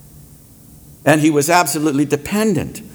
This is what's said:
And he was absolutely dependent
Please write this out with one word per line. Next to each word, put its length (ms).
And 160
he 100
was 200
absolutely 540
dependent 760